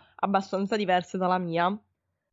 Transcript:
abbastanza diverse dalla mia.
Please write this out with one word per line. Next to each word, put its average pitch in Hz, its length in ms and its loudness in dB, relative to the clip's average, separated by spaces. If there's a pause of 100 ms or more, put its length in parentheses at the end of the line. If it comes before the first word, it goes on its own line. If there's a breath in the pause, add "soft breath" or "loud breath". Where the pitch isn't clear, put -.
(160 soft breath)
abbastanza 196 600 0
diverse 185 420 0
dalla 185 200 2
mia. 175 360 0 (600)